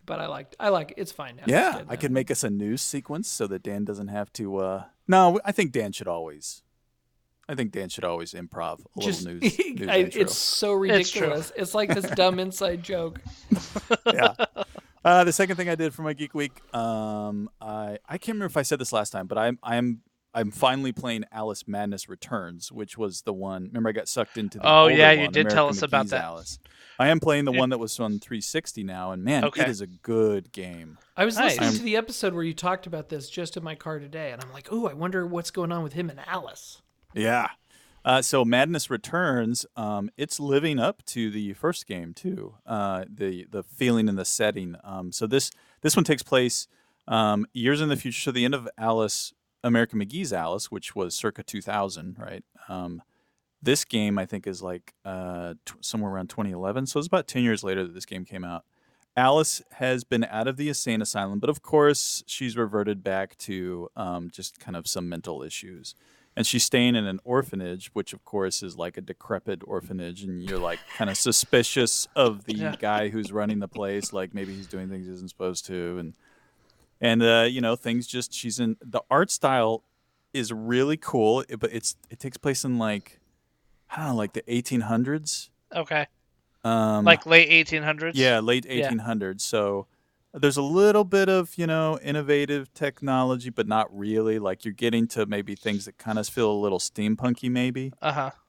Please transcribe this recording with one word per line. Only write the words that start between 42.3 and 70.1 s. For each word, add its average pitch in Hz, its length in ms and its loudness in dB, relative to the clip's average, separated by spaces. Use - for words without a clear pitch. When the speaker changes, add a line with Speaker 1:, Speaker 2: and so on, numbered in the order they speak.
Speaker 2:
Uh, 98 380 -2
the, 95 360 -6
the 98 140 -8
feeling 117 440 2
and 101 100 0
the 92 60 -4
setting. 95 580 -2
Um, 92 300 -10
so 110 160 -4
this, 131 240 2
this 156 160 2
one 175 80 2
takes 151 180 0
place, 127 440 2
um, 107 420 2
years 135 300 2
in 156 80 0
the 139 80 0
future. - 240 -6
So 143 100 -2
the 123 140 2
end 135 100 2
of 120 220 -6
Alice, 113 560 0
American 117 380 2
McGee's 123 320 -6
Alice, 87 400 -4
which - 240 -10
was 92 200 -4
circa 107 280 -4
two 104 180 -10
thousand, 95 560 -4
right? 98 280 -14
Um, 87 320 -10
this 139 220 2
game 104 340 0
I 95 80 -2
think 98 220 -8
is, 92 140 -8
like, 90 320 -10
uh, 90 520 -8
tw-, - 180 -18
somewhere 104 280 -4
around 92 180 -6
twenty 104 220 -6
eleven. 98 340 -4
So 147 140 -2
it's 156 80 -4
about 180 200 0
ten 127 160 0
years 113 180 2
later 95 220 -2
that 85 100 -8
this 92 120 -14
game 92 180 -10
came 92 220 -10
out. 85 180 -10
Alice 139 440 4
has 127 340 -2
been 117 200 2
out 110 220 -2
of 131 80 -4
the 147 140 -4
insane 117 320 -2
asylum, 101 380 -4
but 120 100 0
of 147 120 -2
course - 680 4
she's 120 280 -6
reverted 104 480 0
back 95 360 -2
to, 90 580 -6
um, 87 340 -6
just - 300 -14
kind 90 160 -10
of 80 100 -10
some 90 220 -4
mental 82 340 -8
issues. 80 500 -14
And 113 100 0
she's 120 180 2
staying 123 320 4
in 104 120 0
an 95 160 -6
orphanage, 98 720 -4
which - 200 -6
of - 100 -20
course 95 380 -4
is, 90 160 -12
like, 87 180 -8
a 92 60 -12
decrepit 92 640 -6
orphanage, 90 560 -8